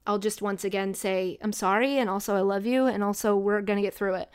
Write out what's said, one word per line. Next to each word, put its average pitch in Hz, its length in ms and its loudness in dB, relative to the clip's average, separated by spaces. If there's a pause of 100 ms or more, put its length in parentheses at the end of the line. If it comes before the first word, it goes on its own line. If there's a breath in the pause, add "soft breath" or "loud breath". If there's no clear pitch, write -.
I'll 208 100 0
just 208 240 -4
once 202 220 -4
again 196 300 -2
say, 190 460 -2
"I'm 208 120 -2
sorry, 226 460 2
and 220 120 2
also, 202 260 -2
"I 185 40 2
love 196 260 0
you," 262 200 4
and 208 180 0
also 202 320 2
we're 208 260 2
gonna 202 200 0
get 190 120 -2
through 190 200 -2
it." 180 200 -6